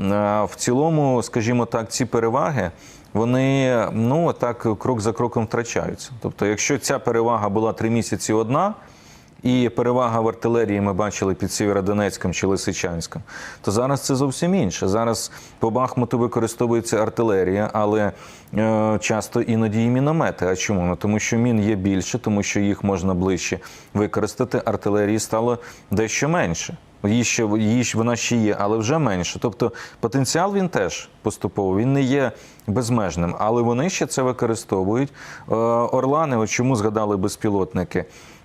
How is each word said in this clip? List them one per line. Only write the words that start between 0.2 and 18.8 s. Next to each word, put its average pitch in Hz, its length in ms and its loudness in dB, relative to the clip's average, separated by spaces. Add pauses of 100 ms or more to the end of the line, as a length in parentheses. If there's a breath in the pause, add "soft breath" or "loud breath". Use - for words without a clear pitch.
в 95 120 -4
цілому, 135 680 2
скажімо 120 420 0
так, 113 260 -4
ці 127 140 -2
переваги, 117 680 0 (420 loud breath)
вони, 127 800 2
ну, 127 400 2
так, 120 340 -2 (120)
крок 123 220 0
за 110 120 0
кроком 117 320 -2
втрачаються. 90 680 -4 (100)
Тобто, - 240 -4
якщо 107 320 0
ця 135 220 -2
перевага 113 500 2
була 110 240 0
три 113 160 -2
місяці 113 440 0
одна, 135 400 0 (720 loud breath)
і 127 260 4
перевага 120 520 2
в 110 60 2
артилерії 110 540 2
ми 101 120 0
бачили 95 400 -2
під 92 180 -2
Сєвєродонецьком 101 840 0
чи - 140 -2
Лисичанськом, 90 760 -4 (400 loud breath)
то 107 100 -2
зараз 131 300 0
це 139 140 0
зовсім 143 400 0
інше. 101 320 0
Зараз 113 440 0 (280 loud breath)
по 113 100 2
Бахмуту 123 500 0
використовується 117 840 0
артилерія, 104 680 2
але, 104 380 2 (460 loud breath)
е, 110 440 2